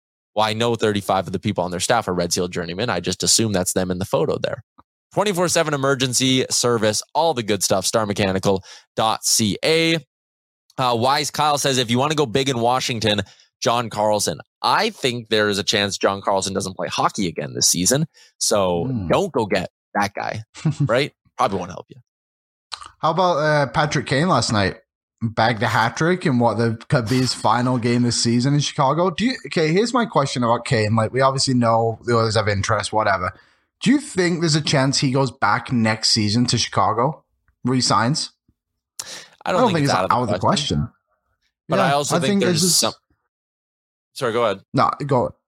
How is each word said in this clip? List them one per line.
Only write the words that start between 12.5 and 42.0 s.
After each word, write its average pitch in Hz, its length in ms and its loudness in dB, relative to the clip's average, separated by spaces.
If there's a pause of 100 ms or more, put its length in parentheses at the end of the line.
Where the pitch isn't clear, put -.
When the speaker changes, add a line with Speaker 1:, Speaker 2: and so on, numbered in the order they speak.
Speaker 1:
Washington, 117 580 0 (420)
John 120 280 0
Carlson." 104 500 0 (220)
I 165 300 0
think 120 360 -4
there 107 220 2
is 101 80 0
a 101 60 -4
chance 101 340 0
John 98 240 0
Carlson 95 320 -2
doesn't 95 240 -6
play 85 100 -6
hockey 127 400 -2
again 73 260 -8
this - 140 -2
season. 98 380 0 (320)
So 92 480 0
Speaker 2:
Hmm. 117 240 -4
Speaker 1:
don't 156 240 0
go 117 120 0
get 92 260 -4 (240)
that 101 180 -2
guy, 110 300 -8 (200)
Speaker 2:
<laughs> 147 180 -2
Speaker 1:
right? 131 300 0 (260)
Probably 110 220 0
won't 90 120 -10
help - 180 -14
you. - 80 -20 (1000)
Speaker 2:
How 156 120 0
about, 175 260 2
uh, 151 340 2
Patrick 151 340 0
Kane 143 240 0
last 135 240 2
night? 98 240 0 (460)
Bagged 113 400 0
a 117 40 0
hat 117 300 0
trick 180 300 0
in 127 120 2
what 113 180 2
the, 117 220 0 (100)
could 117 200 0
be 131 100 2
his 127 140 0
final 123 460 2
game 120 240 2
this 117 180 0
season 120 320 2
in 147 60 4
Chicago. 147 500 0
Do 185 160 -2
you, 262 100 0 (120)
okay, 156 240 0
here's 220 220 2
my 240 120 2
question 135 380 0
about 117 220 2
Kane. 110 300 2
Like, 110 160 0
we 127 100 0
obviously 135 340 2
know 113 480 2
the 117 120 2
Oilers 113 200 2
have 107 120 2
interest, 104 460 -2
whatever. 98 380 0 (500)
Do 180 100 2
you 285 80 4
think 175 420 -2
there's 160 140 0
a 160 60 0
chance 135 380 0
he 139 120 0
goes 135 200 0
back 107 400 -2
next 110 400 0
season 110 360 2
to 120 100 0
Chicago? 110 680 0 (400)
Resigns? 123 680 0 (1120)
Speaker 1:
I - 80 -2
don't 180 80 2
Speaker 2:
I 254 40 4
don't 247 60 4
Speaker 1:
think 175 80 0
Speaker 2:
think 147 80 2
Speaker 1:
it's 113 80 2
Speaker 2:
it's 92 40 2
Speaker 1:
out 92 80 0
of 92 40 -4
the 107 60 2
Speaker 2:
out 120 80 0
of 113 60 -4
the 98 100 -2
Speaker 1:
question. 107 400 0
Speaker 2:
question. - 140 -6 (760)
Speaker 1:
But 135 80 0
Speaker 2:
Yeah, 131 80 2
Speaker 1:
I 135 80 2
also 143 220 0